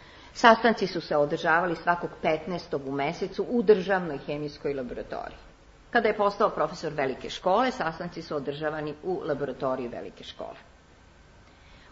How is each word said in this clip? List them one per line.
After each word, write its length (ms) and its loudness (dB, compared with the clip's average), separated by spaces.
Sastanci 540 6
su 140 -4
se 160 0
održavali 580 2
svakog 340 0
petnaestog 640 -2
u 40 -6
mesecu 580 -2
u 140 2
Državnoj 540 4
hemijskoj 560 -6
laboratoriji. 640 -8
Kada 160 4
je 100 2
postao 320 4
profesor 440 -2
Velike 360 -2
škole, 420 2
sastanci 500 -6
su 140 -6
održavani 580 -4
u 220 -2
laboratoriji 640 -2
Velike 360 -12
škole. 340 -12